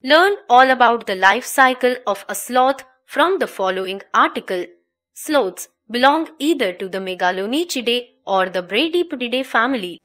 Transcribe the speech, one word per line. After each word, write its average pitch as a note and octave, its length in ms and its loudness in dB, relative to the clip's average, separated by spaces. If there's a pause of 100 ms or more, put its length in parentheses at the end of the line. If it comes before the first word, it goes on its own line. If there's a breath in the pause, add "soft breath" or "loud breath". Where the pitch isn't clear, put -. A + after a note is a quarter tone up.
Learn E4+ 320 4 (160)
all B3+ 200 6
about A#3+ 360 2
the G3+ 80 -4
life G3 320 2
cycle B3+ 500 2 (100)
of G3+ 220 -4
a G3+ 60 -8
sloth B3+ 500 0 (220)
from E4+ 320 0
the A#3+ 80 -2
following F#3+ 560 -6 (100)
article. A3 540 -2 (480)
Sloths A#3+ 540 -2 (220)
belong C#4+ 380 2 (100)
either C4 360 -2
to F#3+ 160 -10
the F#3+ 80 -6
Megalonychidae G#3+ 1080 -4 (180)
or F#3 240 0
the F3+ 120 -6
Bradypodidae C4 840 -4
family. A3+ 580 -4